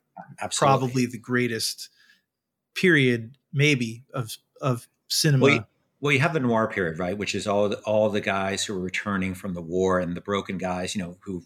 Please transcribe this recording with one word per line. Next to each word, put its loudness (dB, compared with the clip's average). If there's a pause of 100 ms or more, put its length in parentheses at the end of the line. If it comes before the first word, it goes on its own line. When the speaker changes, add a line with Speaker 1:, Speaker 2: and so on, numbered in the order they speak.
(400)
Speaker 1:
Absolutely. 2
Speaker 2:
probably 0
the -8
greatest -4 (840)
period, 2 (160)
maybe, 2
of, -8 (240)
of -2 (200)
cinema. 4
Speaker 1:
Well, 6
you, -2 (360)
well, 0
you 4
have 2
the 0
noir 2
period, -2
right? -4
Which -4
is -4
all 2
the, -2
all 2
the 0
guys -2
who -6
are -4
returning -2
from -8
the -8
war 2
and -4
the -8
broken -4
guys, -4
you -4
know, -10
who -8